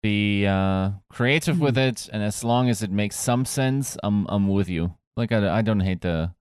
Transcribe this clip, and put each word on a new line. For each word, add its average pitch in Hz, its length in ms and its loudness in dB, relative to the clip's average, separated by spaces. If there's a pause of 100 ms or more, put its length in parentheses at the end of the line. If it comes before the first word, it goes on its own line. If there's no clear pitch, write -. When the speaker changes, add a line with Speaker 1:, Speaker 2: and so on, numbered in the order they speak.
Speaker 1:
be, 104 440 2
uh, 95 460 2 (180)
creative 156 500 0
with 139 140 2
Speaker 2:
Hmm. 131 60 2
Speaker 1:
it, 131 320 -2
and 107 100 -4
as 104 220 -4
long 123 260 2
as 107 120 0
it 101 80 -4
makes 101 260 -2
some 127 280 0
sense, 135 580 -2
I'm, 104 260 0
I'm 98 200 0
with 98 200 2
you. 87 260 -2 (220)
Like, 117 160 -2
I, 101 260 2
I 113 40 2
don't 107 180 2
hate 92 200 0
the 85 400 -2